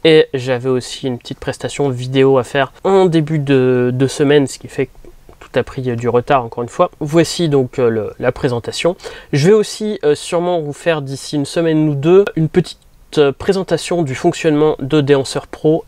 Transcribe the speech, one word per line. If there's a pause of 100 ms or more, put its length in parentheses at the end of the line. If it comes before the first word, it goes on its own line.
Et
j'avais
aussi
une
petite
prestation
vidéo
à
faire (120)
en
début
de,
de
semaine,
ce
qui
fait
que (480)
tout
a
pris,
euh,
du
retard
encore
une
fois.
Voici
donc,
euh,
le,
la
présentation. (380)
Je
vais
aussi,
euh,
sûrement
vous
faire
d'ici
une
semaine
ou
deux (120)
une
petite, (400)
euh,
présentation
du
fonctionnement
de
Déhanceur
Pro